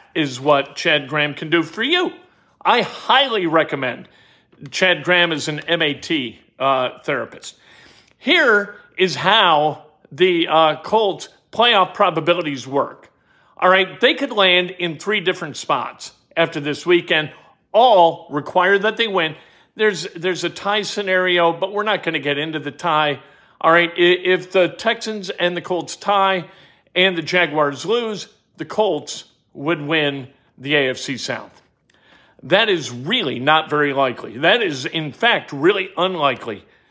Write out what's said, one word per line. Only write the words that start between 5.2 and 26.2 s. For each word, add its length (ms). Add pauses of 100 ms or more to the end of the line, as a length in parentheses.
as 160
an 140
M 200
A 120
T, 460 (200)
uh, 440
therapist. 520 (600)
Here 580 (220)
is 180
how 720 (260)
the, 360
uh, 340
Colts 480 (220)
playoff 420
probabilities 760
work. 440 (460)
All 120
right, 300
they 160
could 160
land 400
in 260
three 240
different 360
spots 560 (220)
after 240
this 260
weekend. 460 (400)
All 600
require 480
that 180
they 100
win. 280 (400)
There's, 280 (100)
there's 300
a 60
tie 340
scenario, 720
but 200
we're 100
not 200
gonna 160
get 200
into 200
the 120
tie. 500 (400)
All 100
right, 200
i-, 100
if 500
the 180
Texans 600
and 260
the 40
Colts 340
tie 540 (460)